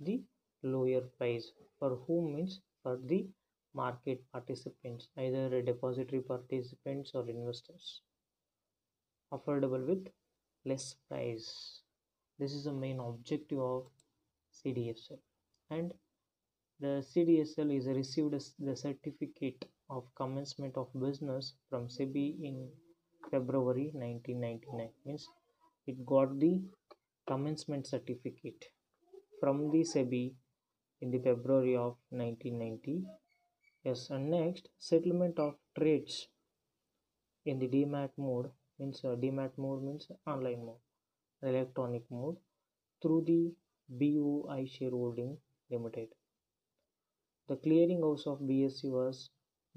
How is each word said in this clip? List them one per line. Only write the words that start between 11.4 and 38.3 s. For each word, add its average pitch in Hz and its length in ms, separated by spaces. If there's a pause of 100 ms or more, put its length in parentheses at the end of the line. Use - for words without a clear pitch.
This 143 160
is 143 100
the 147 80
main 135 260
objective 123 600
of 127 240 (680)
C - 220
D 120 180
S - 200
L. - 80 (520)
And 165 220 (880)
the 139 260
C 175 200
D 165 160
S 156 160
L 151 120
is 135 160
received 135 480
as 143 240
the 139 160
certificate 139 920 (240)
of 131 140 (120)
commencement 135 600
of 131 100 (100)
business 135 560 (140)
from 120 200
sebi 143 540
in 131 260 (600)
February 131 640
nineteen 120 460
ninety-nine. 117 500 (140)
Means 147 220 (600)
it 127 200
got 135 340
the 180 220 (640)
commencement 143 600
certificate - 800 (760)
from 143 300
the 160 100
sebi 127 520 (680)
in 127 80
the 127 80
February 127 580
of 120 200 (140)
nineteen 117 480
ninety. 117 440 (840)
Yes, 127 260
and 139 200
next, 175 380 (100)
settlement 175 600
of 147 160 (240)
trades - 500 (1160)
in 135 140
the 127 80
demat 143 500
mode, 127 320 (280)